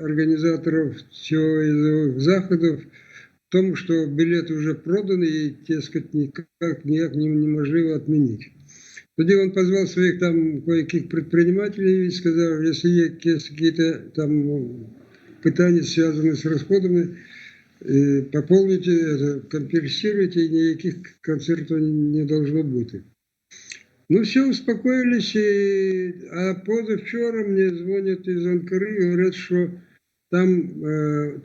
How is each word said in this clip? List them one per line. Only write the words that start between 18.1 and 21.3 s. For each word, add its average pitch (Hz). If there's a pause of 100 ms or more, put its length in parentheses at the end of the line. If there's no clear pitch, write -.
пополните 180
это, 143 (100)
компенсируйте, 165
и -
никаких 160 (260)
концертов 156